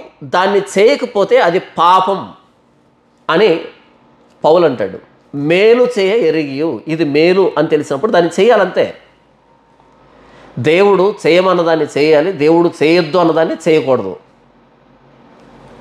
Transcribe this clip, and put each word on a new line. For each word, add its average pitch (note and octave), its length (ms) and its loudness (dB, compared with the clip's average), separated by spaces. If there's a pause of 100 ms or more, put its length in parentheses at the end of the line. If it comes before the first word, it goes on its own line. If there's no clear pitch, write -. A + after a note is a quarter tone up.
(240)
దాన్ని F#3 360 0
చేయకపోతే G#3+ 800 0
అది F3+ 220 0
పాపం" F3 760 0 (960)
అని E3+ 320 2 (840)
పౌలు E3 200 4
అంటాడు. A2 340 -4 (380)
మేలు G3+ 500 2 (120)
చేయ F#3+ 280 0
ఎరిగియు, D3 600 -4
ఇది D#3 160 -4
మేలు E3 540 2
అని D3+ 100 0
తెలిసినప్పుడు D3 440 -4
దాన్ని E3+ 300 0
చేయాలంతే. F#3+ 540 0 (1600)
దేవుడు F#3 560 2 (120)
చేయమన్నదాన్ని E3+ 580 2 (120)
చేయాలి, D3+ 340 2
దేవుడు E3 400 2 (120)
చేయొద్దు E3 340 0
అన్నదాన్ని E3 380 0 (140)
చేయకూడదు. B2+ 460 -2 (1700)